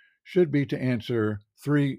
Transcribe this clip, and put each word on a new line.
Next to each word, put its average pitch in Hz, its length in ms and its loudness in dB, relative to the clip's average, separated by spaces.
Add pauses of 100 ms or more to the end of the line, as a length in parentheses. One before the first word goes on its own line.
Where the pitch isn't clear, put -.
(220)
should 175 300 0
be 143 140 2
to - 140 -6
answer 113 600 -2 (180)
three 143 400 0